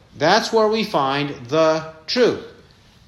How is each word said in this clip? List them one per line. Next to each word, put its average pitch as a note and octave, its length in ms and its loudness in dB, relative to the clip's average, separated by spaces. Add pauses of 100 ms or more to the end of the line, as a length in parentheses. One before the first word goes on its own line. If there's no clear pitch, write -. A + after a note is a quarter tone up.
(160)
that's F#3 360 2
where A3 160 4
we A3 160 -2
find C#3 640 -4
the D#3+ 440 0 (140)
truth. G#3 380 0 (640)